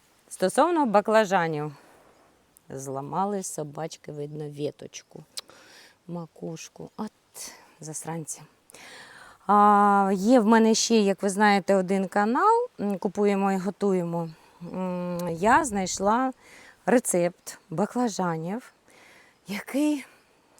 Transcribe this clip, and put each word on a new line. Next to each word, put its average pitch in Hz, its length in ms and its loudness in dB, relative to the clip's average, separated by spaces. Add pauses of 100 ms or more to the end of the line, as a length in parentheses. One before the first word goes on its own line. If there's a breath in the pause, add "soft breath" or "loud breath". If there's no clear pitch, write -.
(280)
стосовно 294 580 0
баклажанів. 185 880 2 (960 soft breath)
Зламали 143 720 -6
собачки, 151 720 -12
видно, 147 360 -10
віточку, - 760 -12 (800 loud breath)
макушку. 170 920 -14
От 214 140 -10 (680 loud breath)
засранці. 156 640 -12 (1040 loud breath)
А, 202 680 6
є 220 260 4
в 202 60 2
мене 220 280 6
ще, - 220 2
як 196 260 2
ви 196 60 0
знаєте, 202 460 2
один 190 340 0
канал. 359 600 2 (120)
М, 202 180 -4
купуємо 196 540 0
і 190 60 0
готуємо. 175 720 -2 (340 soft breath)
М, 180 560 -6 (120)
я 220 340 2
знайшла 208 680 -2 (540 loud breath)
рецепт 175 720 0 (120)
баклажанів, 185 1040 -4 (760 soft breath)
який, 269 560 -2 (560 soft breath)